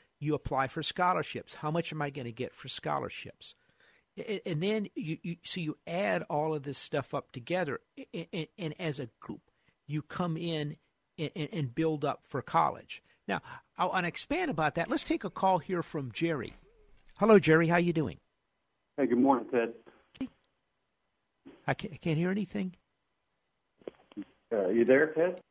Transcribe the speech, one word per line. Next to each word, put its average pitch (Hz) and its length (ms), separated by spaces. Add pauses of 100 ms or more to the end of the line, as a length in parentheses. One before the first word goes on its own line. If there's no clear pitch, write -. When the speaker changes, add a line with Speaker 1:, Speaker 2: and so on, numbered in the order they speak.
(180)
Speaker 1:
you 147 140
apply 135 340
for 156 160
scholarships. - 720
How 151 180
much 165 220
am 156 80
I 143 80
gonna 135 220
get 113 220
for - 140
scholarships? - 880 (640)
And, 190 280
and 170 180
then 208 320
you, 165 260
you, 170 220
so - 180
you 151 160 (100)
add 180 360
all 156 300
of 143 100
this 139 140
stuff - 360
up - 180
together, 147 480 (340)
and, 170 200
and, 160 140 (100)
and 160 220
as 156 200
a 120 100 (100)
group, - 220 (460)
you 147 140
come 175 340
in 156 400 (420)
and, 151 160
and, 151 200
and 135 220
build 160 280
up 139 220
for 135 160
college. - 600 (240)
Now, 190 160 (360)
I 175 80
wanna 175 240
expand 320 420
about 151 240
that. 165 140
Let's - 140
take - 200
a 190 60
call 185 300
here 180 240
from 139 280
Jerry. 160 440 (640)
Hello, 208 200
Jerry. 160 280
How 175 100
you 175 160
doing? 147 240 (800)
Speaker 2:
Hey, 139 80
good 117 120
morning, 127 320
Ted. 113 240 (1900)
Speaker 1:
I 143 80
can't, - 200
I 131 40
can't 156 200
hear 180 140
anything. 196 440 (1800)
Speaker 2:
Uh, 104 160
you 117 160
there, 139 300
Ted? 175 260 (120)